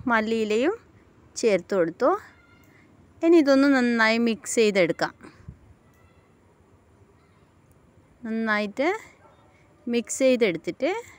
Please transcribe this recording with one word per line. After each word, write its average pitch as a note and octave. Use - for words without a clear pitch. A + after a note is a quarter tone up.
മല്ലിയിലയും A3+
ചേർത്ത് G3+
കൊടുത്തു. F3+
ഇനി E4+
ഇതൊന്ന് C#4
നന്നായി A#3
മിക്സ് A3+
ചെയ്തെടുക്കാം. F#3
നന്നായിട്ട് A3
മിക്സ് A#3
ചെയ്തെടുത്തിട്ട് A#3+